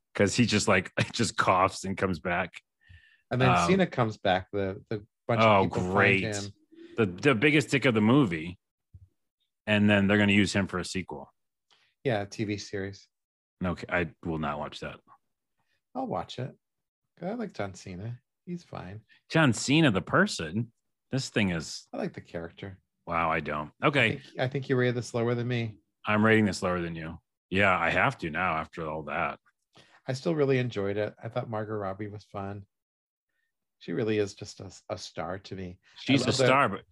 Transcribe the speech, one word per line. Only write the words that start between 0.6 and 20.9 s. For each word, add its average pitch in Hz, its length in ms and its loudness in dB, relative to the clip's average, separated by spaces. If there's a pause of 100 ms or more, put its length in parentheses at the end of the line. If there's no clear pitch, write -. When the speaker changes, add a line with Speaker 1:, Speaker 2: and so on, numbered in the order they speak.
Speaker 1:
like, 95 280 2
<laughs> - 160 -2
just - 240 -2
coughs 95 480 2
and 95 140 -4
comes 92 220 -2
back. 87 320 -4 (760)
Speaker 2:
And 123 100 0
then 131 100 4
Speaker 1:
Um, 175 180 4
Speaker 2:
Cena 185 180 4
comes 110 300 -2
back, 95 360 0
the, 98 360 -4
the 107 160 -6 (240)
bunch 113 120 2
of 113 60 6
Speaker 1:
oh, 101 180 6
Speaker 2:
people 90 180 -2
find 90 120 -2
Speaker 1:
great. 98 300 4
Speaker 2:
him. 104 200 -4 (520)
Speaker 1:
The, 113 100 2
the 98 280 2
biggest 147 360 4
dick 135 160 2
of 120 80 4
the 110 80 4
movie. 92 560 4 (1080)
And 104 220 4
then 101 180 6
they're 104 120 4
gonna 101 140 4
use 101 200 4
him 98 140 0
for 90 120 -6
a 82 60 -4
sequel. 76 480 -10 (720)
Speaker 2:
Yeah, 107 200 0
T 107 200 -8
V 104 140 -2
series. 98 480 -8 (580)
Speaker 1:
Okay, 85 240 -4
I 87 200 -2 (160)
will 80 140 -4
not 73 200 -4
watch 73 220 -10
that. 76 160 -12 (960)
Speaker 2:
I'll 254 120 -6
watch 95 320 -8
it. 127 140 -8 (680)
I 190 120 -6
like 226 180 -8
John 98 220 -8
Cena. 98 440 -12 (260)
He's 175 200 -10
fine. 92 360 -12 (300)
Speaker 1:
John 147 220 4
Cena, 143 400 4
the 92 100 0
person. 117 680 -2 (400)